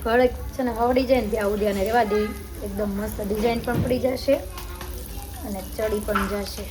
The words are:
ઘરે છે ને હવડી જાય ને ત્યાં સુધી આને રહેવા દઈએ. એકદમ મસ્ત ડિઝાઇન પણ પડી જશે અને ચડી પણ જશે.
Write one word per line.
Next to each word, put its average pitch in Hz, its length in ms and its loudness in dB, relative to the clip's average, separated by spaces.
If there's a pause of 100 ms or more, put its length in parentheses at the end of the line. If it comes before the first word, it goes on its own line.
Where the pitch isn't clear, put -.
ઘરે 240 220 6 (240)
છે 269 120 -4
ને 240 100 0
હવડી 247 360 2
જાય 254 140 6
ને 208 60 -2
ત્યાં 208 240 2
સુધી 208 180 2
આને 196 140 0
રહેવા 226 280 4
દઈએ. 214 180 2 (320)
એકદમ 202 320 -2
મસ્ત 214 260 -4
ડિઝાઇન 220 400 0
પણ 240 220 0
પડી 247 200 2
જશે 262 320 2 (1080)
અને 196 240 -6
ચડી 214 340 -2
પણ 202 280 0
જશે. 202 420 -4